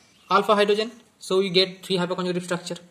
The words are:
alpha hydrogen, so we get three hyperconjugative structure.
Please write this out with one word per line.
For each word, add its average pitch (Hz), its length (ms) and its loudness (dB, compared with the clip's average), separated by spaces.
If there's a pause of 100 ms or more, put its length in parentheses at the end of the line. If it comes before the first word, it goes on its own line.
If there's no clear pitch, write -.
(300)
alpha 202 260 4
hydrogen, 208 360 2 (280)
so 185 180 -2
we 196 120 2
get 185 360 0
three 190 120 0
hyperconjugative 175 460 -2
structure. 175 340 -6 (140)